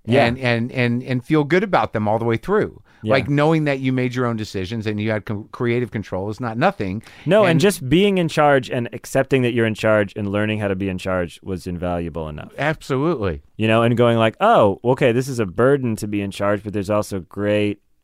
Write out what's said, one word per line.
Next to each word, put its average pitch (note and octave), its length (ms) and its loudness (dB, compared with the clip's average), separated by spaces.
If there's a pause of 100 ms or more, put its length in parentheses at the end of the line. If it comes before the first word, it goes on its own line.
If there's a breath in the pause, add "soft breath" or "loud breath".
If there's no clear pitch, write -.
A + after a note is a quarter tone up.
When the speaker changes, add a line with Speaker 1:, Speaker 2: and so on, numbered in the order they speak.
Speaker 1:
Yeah. A#2 200 4
Speaker 2:
and, A#2+ 120 -2
and, A#2+ 360 -2
and, A#2+ 280 0
and B2+ 240 -4
feel D3+ 200 2
good F3 180 2
about C#3+ 300 0
them G#2+ 140 -2
all A2 120 0
the A#2 60 -4
way A2+ 120 2
through. F#3 440 -2 (220 soft breath)
Speaker 1:
Yeah. A2 100 -2
Speaker 2:
Like, C#3 160 0
knowing D3+ 360 2
that C#3 140 0
you C3 140 0
made B2+ 220 -2
your B2+ 100 0
own A#2 120 -2
decisions G#2 500 -6
and G#2 120 -4
you A2 120 -2
had G#2+ 140 -4
co-, G#2+ 260 -8
creative A#2+ 400 -2
control G2+ 400 -6
is G2+ 80 -12
not A#2 180 -6
nothing. A2+ 460 -2 (240 loud breath)
Speaker 1:
No, G3+ 160 6
and F3 80 4
Speaker 2:
And D#3+ 80 4
Speaker 1:
just F3 280 2
being F#3+ 300 4
in E3+ 100 0
charge C#3+ 440 2
and A#2+ 200 -4
accepting C3 520 0
that A#2+ 100 0
you're A#2 140 2
in A2 80 -2
charge G#2+ 400 2
and G2+ 160 -6
learning G#2+ 280 -2
how G#2 80 -2
to G2 80 0
be F#2+ 140 -2
in F#2 80 -4
charge F2+ 460 -4
was F#2 240 -8
invaluable F2 600 -6
enough. D2+ 300 -14
Speaker 2:
Absolutely. C3+ 840 -4 (120)
Speaker 1:
You A2 120 0
know, A2+ 160 4
and A#2+ 120 4
going A#2 220 4
like, A2+ 220 2
"Oh, E3 440 4
okay, C3 280 2
this B2+ 160 0
is B2+ 120 -4
a A2 60 0
burden A#2 520 2
to A2 100 -8
be G#2 140 -2
in G2 100 -4
charge, G2+ 320 -2
but G#2 100 -8
there's G2 160 -4
also G#2 300 -2
great, G#2 600 -2 (220)